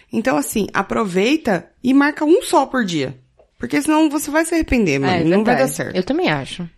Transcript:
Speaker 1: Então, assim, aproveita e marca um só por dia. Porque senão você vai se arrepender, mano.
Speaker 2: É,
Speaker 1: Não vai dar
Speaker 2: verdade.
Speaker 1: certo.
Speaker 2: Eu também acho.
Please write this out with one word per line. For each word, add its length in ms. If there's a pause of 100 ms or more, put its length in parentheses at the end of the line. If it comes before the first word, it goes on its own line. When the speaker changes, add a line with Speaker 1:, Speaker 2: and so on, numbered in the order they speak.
(140)
Speaker 1:
Então, 240
assim, 360
aproveita 920 (180)
e 100
marca 300
um 200
só 220
por 200
dia. 320 (400)
Porque 240
senão 280
você 220
vai 140
se 80
arrepender, 460
mano. 140
Speaker 2:
É, 100
Speaker 1:
Não 200
vai 120
dar 100
Speaker 2:
verdade. 60
Speaker 1:
certo. 240
Speaker 2:
Eu 80
também 260
acho. 380 (100)